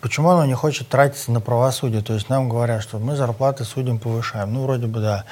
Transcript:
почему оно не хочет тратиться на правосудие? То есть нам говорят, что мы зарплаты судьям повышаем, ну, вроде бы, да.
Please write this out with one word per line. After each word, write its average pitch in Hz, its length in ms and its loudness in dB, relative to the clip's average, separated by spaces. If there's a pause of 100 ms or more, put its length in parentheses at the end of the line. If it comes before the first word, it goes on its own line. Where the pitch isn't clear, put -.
почему 147 260 0
оно 175 160 6
не 135 80 2
хочет 131 360 -2
тратиться 139 440 2
на 117 80 2
правосудие? 120 600 0
То 110 100 -4
есть 107 160 -2
нам 131 220 0
говорят, 117 320 0
что - 160 -8
мы 131 180 -2
зарплаты 131 480 0
судьям 123 340 -2
повышаем, 113 540 -4
ну, 131 120 -2
вроде 127 220 -2
бы, 113 140 -4
да. 104 320 -2